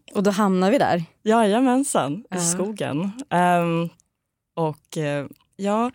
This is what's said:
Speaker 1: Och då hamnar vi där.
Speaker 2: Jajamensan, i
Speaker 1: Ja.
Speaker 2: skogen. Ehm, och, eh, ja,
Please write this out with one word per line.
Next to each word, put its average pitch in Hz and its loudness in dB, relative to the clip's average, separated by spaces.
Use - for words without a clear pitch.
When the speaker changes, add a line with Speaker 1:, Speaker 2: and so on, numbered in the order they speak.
Speaker 1:
Och 208 -2
då 196 2
hamnar 190 2
vi 277 4
där. 165 2
Speaker 2:
Jajamensan, 220 2
i 214 -10
Speaker 1:
Ja. 180 -6
Speaker 2:
skogen. 175 -4
Ehm, 175 2
och, 160 -6
eh, 143 -4
ja, 214 -2